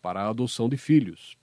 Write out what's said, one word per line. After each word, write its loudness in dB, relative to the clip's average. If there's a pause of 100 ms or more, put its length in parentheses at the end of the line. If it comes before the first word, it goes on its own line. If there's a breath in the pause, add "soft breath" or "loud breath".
para -4
a 0
adoção -2
de -2
filhos, 0